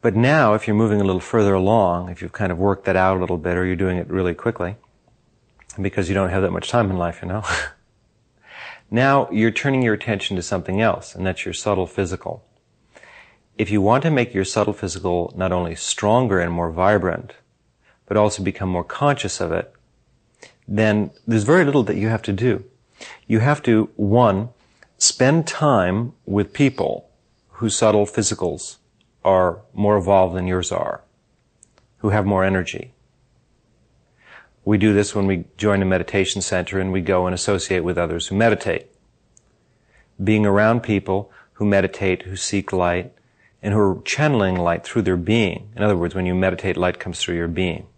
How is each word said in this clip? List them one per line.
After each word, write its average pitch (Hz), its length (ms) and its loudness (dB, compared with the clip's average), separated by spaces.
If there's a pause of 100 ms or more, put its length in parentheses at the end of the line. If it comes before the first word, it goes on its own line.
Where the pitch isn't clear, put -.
But 110 140 2
now, 127 380 4
if 110 140 -2
you're 107 80 0
moving 107 240 4
a 101 40 2
little 92 180 2
further 101 320 2
along, 92 560 2
if 87 120 -12
you've 87 120 -12
kind 98 180 -2
of 82 60 -4
worked 98 280 0
that 92 120 0
out 92 200 2
a - 20 -2
little 90 180 -2
bit 87 180 -2
or 92 100 0
you're 92 100 -2
doing 90 220 -2
it 87 120 -6
really 90 240 -2
quickly, 95 420 -4 (1040)
because 95 300 -4
you 95 60 0
don't 95 140 0
have 92 120 -2
that 92 100 0
much 87 180 -6
time 117 200 2
in 95 80 -2
life, 85 240 -4
you - 80 -10
know, 107 140 -6 (720)
<laughs> - 760 -20
now 135 400 2
you're 110 200 2
turning 135 300 0
your 113 120 2
attention 101 420 -4
to 90 60 -4
something 95 400 -2
else, - 340 0
and 92 100 -4
that's 92 200 -4
your 92 80 -8
subtle 92 340 -2
physical. 90 560 -6 (1120)
If 95 120 -2
you 104 120 2
want 117 220 2
to 165 80 2
make 127 220 0
your 95 100 0
subtle 104 300 -2
physical 87 640 -4
not 92 140 -2
only 87 240 -2
stronger 107 640 0
and 85 120 0
more 85 200 -2
vibrant, 90 640 0 (760)
but 104 100 0
also 104 260 2
become 92 240 -4
more 90 160 -2
conscious - 560 -2
of 85 120 -4
it, 85 220 -6 (960)
then 107 440 0 (160)
there's 113 160 2
very 156 220 4
little 139 180 2
that 98 140 -2
you 104 120 -2
have 113 140 -2
to 101 100 -4
do. 123 300 -2 (640)
You 110 120 4
have 143 240 2
to, 110 320 4
one, 104 540 2 (480)
spend 156 500 2
time 113 680 0 (120)
with 101 280 0
people 123 560 -2 (480)
whose 113 180 -2
subtle 107 300 4
physicals - 720 -6 (460)
are 92 380 2 (120)
more 104 240 2
evolved 92 380 4
than 90 120 -2
yours 92 240 -2
are, - 300 -4 (1000)
who 107 100 0
have 101 160 2
more 95 180 2
energy. 95 500 -2 (1700)
We 107 120 2
do 104 160 4
this 104 200 2
when 98 140 0
we 92 180 -2 (120)
join 101 240 2
a 95 40 2
meditation 95 560 0
center 92 380 -4
and 95 140 -2
we 95 80 0
go 90 240 0
and 90 80 -2
associate 92 480 -2
with 85 160 -2
others 85 300 -4
who 95 80 -6
meditate. 107 520 0 (1400)
Being 107 220 2
around 107 360 4
people 98 500 -2 (220)
who 104 120 -4
meditate, 95 580 0
who 95 120 -12
seek 98 360 -4
light, 90 420 -2 (480)
and 104 120 -2
who 107 60 2
are 95 240 0
channeling 120 520 0
light 85 280 0
through - 180 -4
their 92 160 0
being. 95 580 -2
In 104 80 -4
other 104 140 2
words, 85 180 -4
when 92 100 -2
you 90 100 -2
meditate, 92 420 -2
light 90 220 -2
comes 90 200 -10
through 87 160 -4
your 85 120 -2
being. 82 400 -4 (100)